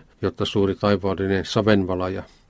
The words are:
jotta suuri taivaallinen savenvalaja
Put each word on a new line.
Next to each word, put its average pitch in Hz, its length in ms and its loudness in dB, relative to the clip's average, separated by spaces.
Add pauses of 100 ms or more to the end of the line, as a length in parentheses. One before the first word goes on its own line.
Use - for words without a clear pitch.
(220)
jotta 98 240 -2
suuri 98 300 0
taivaallinen 95 720 0
savenvalaja 92 800 0 (260)